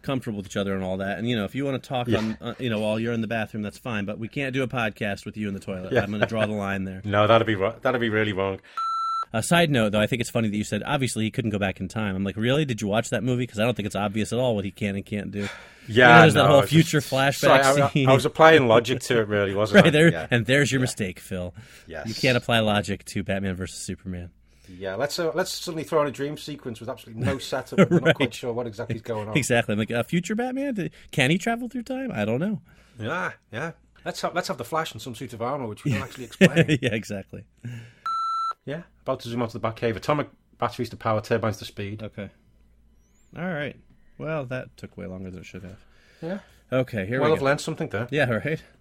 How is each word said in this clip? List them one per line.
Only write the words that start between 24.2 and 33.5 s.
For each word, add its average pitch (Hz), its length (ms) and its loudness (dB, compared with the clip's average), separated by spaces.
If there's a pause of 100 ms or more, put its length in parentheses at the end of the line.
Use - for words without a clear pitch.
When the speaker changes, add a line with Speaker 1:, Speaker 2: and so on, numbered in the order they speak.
Speaker 2:
Yeah, 95 260 -8
let's, 143 240 -4
uh, 165 160 -2
let's 185 160 -2
suddenly 160 320 -8
throw 156 180 0
in 147 60 2
a 135 40 -6
dream 143 260 -6
sequence 139 420 -12
with 113 80 -12
absolutely 117 380 -10
no 135 120 0
setup. - 420 -4
Speaker 1:
<laughs> 185 100 6
Speaker 2:
We're 170 100 4
not 131 40 -2
Speaker 1:
Right. 156 120 4
Speaker 2:
quite 127 180 -2
sure 123 200 -6
what 120 140 -4
exactly 113 280 -6
is 110 60 -10
going 107 260 -6
on. 110 100 -6
Speaker 1:
Exactly. 117 360 2
I'm 104 60 0
like, 110 120 -2
a 117 140 -2
future 180 300 -2
Batman? 254 400 -4
Did, 160 160 -6 (200)
can 135 180 2
he 170 80 4
travel 233 300 -4
through 233 160 -8
time? 262 300 -8
I 104 120 -2
don't 113 140 0
know. 214 220 -2 (380)
Speaker 2:
Yeah, 156 320 -4 (200)